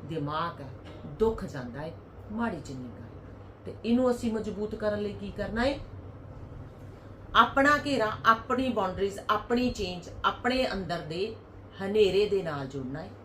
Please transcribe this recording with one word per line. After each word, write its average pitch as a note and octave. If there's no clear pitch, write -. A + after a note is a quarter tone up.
ਦਿਮਾਗ D#3
ਹੈ, C3+
ਦੁੱਖ A3
ਜਾਂਦਾ B2+
ਹੈ D#3+
ਮਾੜੀ A3
ਜਿੰਨੀ B2+
ਗੱਲ। -
ਤੇ -
ਇਹਨੂੰ B3
ਅਸੀਂ A#3+
ਮਜ਼ਬੂਤ G#3+
ਕਰਨ G#3
ਲਈ G3+
ਕੀ G3
ਕਰਨਾ G#3
ਹੈ? D4
ਆਪਣਾ C#4
ਘੇਰਾ, A3
ਆਪਣੀ A#3+
ਬਾਉਂਡਰੀਜ਼, G3
ਆਪਣੀ A#3+
ਚੇਂਜ, F3+
ਆਪਣੇ B3+
ਅੰਦਰ F3
ਦੇ F3
ਹਨੇਰੇ G3
ਦੇ G3
ਨਾਲ C#3+
ਜੁੜਨਾ C3+
ਹੈ। G3